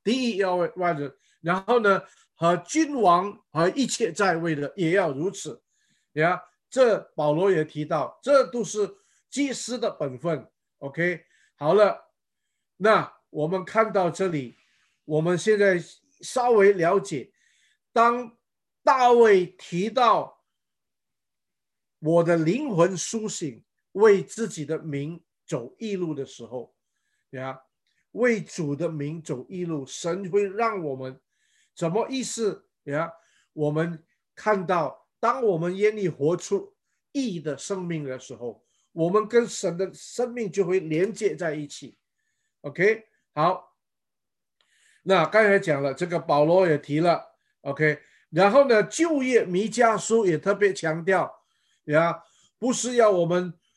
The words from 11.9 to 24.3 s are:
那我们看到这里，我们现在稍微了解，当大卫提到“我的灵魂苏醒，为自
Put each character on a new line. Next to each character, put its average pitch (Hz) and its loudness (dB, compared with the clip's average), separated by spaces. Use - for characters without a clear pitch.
那 185 2
我 156 -4
们 185 -4
看 214 0
到 185 2
这 190 -4
里， 139 -6
我 156 -2
们 175 0
现 208 2
在 190 4
稍 247 0
微 202 8
了 180 2
解， 143 -8
当 240 2
大 254 4
卫 214 6
提 180 -6
到 208 2
“我 165 2
的 170 2
灵 208 0
魂 180 4
苏 214 -6
醒， 127 -10
为 202 6
自 220 -8